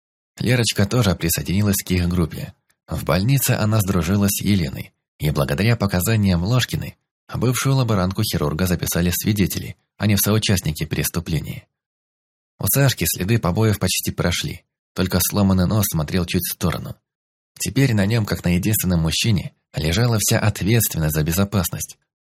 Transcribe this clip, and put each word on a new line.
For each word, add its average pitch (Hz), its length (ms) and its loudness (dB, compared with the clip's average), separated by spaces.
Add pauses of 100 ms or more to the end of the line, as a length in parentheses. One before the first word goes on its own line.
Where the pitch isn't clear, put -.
(380)
Лерочка 107 480 2
тоже 104 280 2
присоединилась 95 680 0
к - 80 -10
их 92 180 2
группе. 87 460 -2 (340)
В 76 160 -6
больнице 120 480 2
она 107 280 2
сдружилась 95 520 2
с - 100 -6
Еленой, 90 500 -2 (260)
и 76 120 0
благодаря 76 460 2
показаниям 95 680 2
Ложкиной 113 520 -2 (380)
бывшую 131 420 0
лаборантку 107 460 0
хирурга 80 440 -2
записали 87 440 0
в - 40 -2
свидетели, 95 600 -2 (200)
а 101 100 -4
не 104 100 4
в 98 40 0
соучастники 101 640 0
преступления. - 800 -4 (920)
У 107 80 -4
Сашки 131 400 2
следы 107 320 0
побоев 104 400 2
почти - 320 -2
прошли, 80 540 -4 (300)
только 92 260 0
сломанный 95 460 2
нос 104 240 0
смотрел 82 340 -2
чуть 87 200 -2
в - 80 -6
сторону. - 440 -4 (640)
Теперь 123 360 0
на 98 120 2
нем, 110 200 0
как - 180 -4
на 87 100 2
единственном 90 460 0
мужчине, 80 540 0 (200)
лежала 104 460 0
вся - 180 2
ответственность 92 760 0
за 78 80 2
безопасность. 87 760 -2 (280)